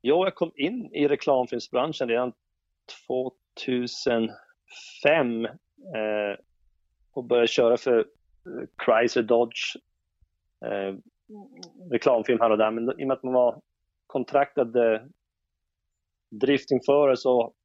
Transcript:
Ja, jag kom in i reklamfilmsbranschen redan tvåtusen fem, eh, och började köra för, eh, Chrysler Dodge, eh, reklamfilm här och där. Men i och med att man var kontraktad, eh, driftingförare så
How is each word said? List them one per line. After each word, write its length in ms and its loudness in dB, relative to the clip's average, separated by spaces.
Ja, 240 2
jag 100 -2
kom 200 -4
in 380 -6
i 140 0
reklamfilmsbranschen 1000 -2
redan 240 -2
tvåtusen 1200 -4
fem, 420 2
eh, 60 -10
och 100 -8
började 240 4
köra 300 4
för, 220 2
eh, 60 0
Chrysler 380 2
Dodge, 520 0
eh, 300 -6
reklamfilm 480 2
här 100 4
och 80 4
där. 140 2
Men 280 -4
i 40 -8
och 40 -4
med 100 -2
att 60 -16
man 100 -4
var 280 2
kontraktad, 680 -2
eh, 260 2
driftingförare 840 2
så 360 0